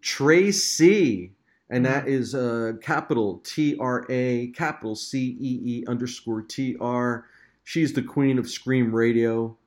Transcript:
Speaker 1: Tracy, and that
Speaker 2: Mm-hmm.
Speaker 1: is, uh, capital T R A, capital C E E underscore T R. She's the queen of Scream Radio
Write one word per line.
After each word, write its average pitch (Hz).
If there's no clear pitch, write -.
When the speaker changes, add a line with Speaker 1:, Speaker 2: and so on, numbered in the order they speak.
Speaker 1:
Tracy, 160
and 123
that 135
Speaker 2:
Mm-hmm. 135
Speaker 1:
is, 127
uh, 117
capital 123
T 147
R 123
A, 123
capital 123
C 127
E 127
E 120
underscore 120
T 131
R. 123
She's 160
the 139
queen 135
of 113
Scream 127
Radio 113